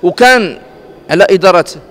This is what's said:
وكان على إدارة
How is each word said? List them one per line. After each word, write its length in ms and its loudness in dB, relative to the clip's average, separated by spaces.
وكان 540 0
على 200 0
إدارة 360 2